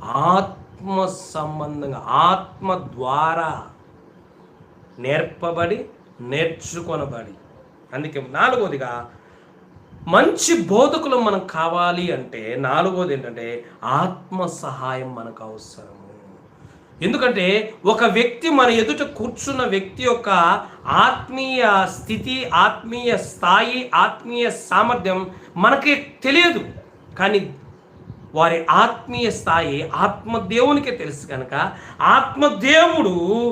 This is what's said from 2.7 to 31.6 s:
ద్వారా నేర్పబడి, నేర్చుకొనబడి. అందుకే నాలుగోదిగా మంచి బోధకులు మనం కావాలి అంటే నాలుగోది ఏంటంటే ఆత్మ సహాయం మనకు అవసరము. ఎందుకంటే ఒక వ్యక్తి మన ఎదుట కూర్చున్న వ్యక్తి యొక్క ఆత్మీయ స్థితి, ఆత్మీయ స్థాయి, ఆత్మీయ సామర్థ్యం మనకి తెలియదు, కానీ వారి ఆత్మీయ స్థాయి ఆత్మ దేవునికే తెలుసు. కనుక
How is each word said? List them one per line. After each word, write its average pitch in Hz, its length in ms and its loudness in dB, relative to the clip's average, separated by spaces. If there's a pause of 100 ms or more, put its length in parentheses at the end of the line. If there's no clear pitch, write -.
ద్వారా 143 920 -4 (1400)
నేర్పబడి, 170 880 -4 (360)
నేర్చుకొనబడి. 139 1120 -6 (600)
అందుకే 139 360 -8
నాలుగోదిగా 143 800 -2 (1000)
మంచి 285 540 4
బోధకులు 269 560 2
మనం 196 320 0
కావాలి 175 640 -2
అంటే 120 480 -8
నాలుగోది 170 540 0
ఏంటంటే 117 520 -8 (180)
ఆత్మ 175 600 -2
సహాయం 131 720 -8
మనకు 113 280 -14
అవసరము. 107 540 -18 (1040)
ఎందుకంటే 208 720 0 (120)
ఒక 226 180 4
వ్యక్తి 240 460 2
మన 262 200 6
ఎదుట 233 380 0
కూర్చున్న 254 560 -6
వ్యక్తి 196 400 -4
యొక్క 240 260 0 (580)
ఆత్మీయ 240 1000 2 (140)
స్థితి, 220 520 -6
ఆత్మీయ 226 640 2
స్థాయి, 233 760 0
ఆత్మీయ 233 540 0
సామర్థ్యం 190 800 0 (280)
మనకి 277 380 4 (280)
తెలియదు, 285 420 4 (540)
కానీ 196 360 0 (800)
వారి 165 340 2
ఆత్మీయ 233 600 2
స్థాయి 160 600 -2
ఆత్మ 208 480 -2
దేవునికే 254 540 2
తెలుసు. 147 360 -10
కనుక 139 440 -4 (300)